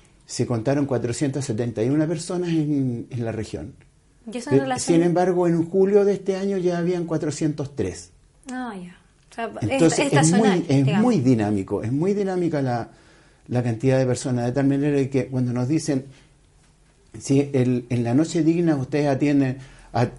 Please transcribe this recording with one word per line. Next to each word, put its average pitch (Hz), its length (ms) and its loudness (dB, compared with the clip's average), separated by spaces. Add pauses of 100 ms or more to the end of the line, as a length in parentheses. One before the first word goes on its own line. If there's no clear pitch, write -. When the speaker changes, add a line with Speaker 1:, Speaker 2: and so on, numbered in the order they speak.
(240)
Speaker 1:
se - 220 -6
contaron 135 400 -2
cuatrocientas 131 580 -2
setenta 113 380 -4
y 117 60 0
una 151 180 2
personas 175 440 -4
en, 143 600 -2
en 120 140 -4
la 113 80 -4
región. 104 420 -8 (580)
Speaker 2:
¿Y 247 60 -6
eso 240 120 -8
en - 80 4
Speaker 1:
Pe-, - 40 -2
Speaker 2:
relación? 247 360 0
Speaker 1:
sin 170 60 4
embargo, 175 440 2
en 170 200 0
julio 196 360 4
de 202 80 2
este 196 240 -4
año 196 220 -2
ya 175 200 0
habían 175 280 -2
cuatrocientos 151 680 -4
tres. - 380 -6 (400)
Speaker 2:
Ah, 247 280 -8
ya. 180 160 -16 (320)
O - 60 -20
sea, 226 160 -8 (100)
es - 80 -2
Speaker 1:
Entonces, 247 300 4
es 320 80 4
Speaker 2:
estacional, 185 520 4
Speaker 1:
muy, 165 100 -2
es 139 160 4
Speaker 2:
digamos. 170 180 2
Speaker 1:
muy 233 160 4
dinámico, 107 640 2
es 107 80 -4
muy 165 240 0
dinámica 180 480 -2
la, 120 280 -2 (580)
la 123 160 0
cantidad 120 340 2
de 131 80 2
personas, 123 400 -2
de 123 60 -2
tal 135 160 2
manera 143 280 2
de 135 140 0
que 127 160 0
cuando 127 260 -2
nos 123 140 -2
dicen, 135 380 -2 (1120)
"Si 139 340 0
el, 123 360 0
en 120 160 -2
la 117 100 0
noche 160 300 2
digna 165 320 2
ustedes 143 320 -2
atienden 139 500 2 (340)
a, 120 260 0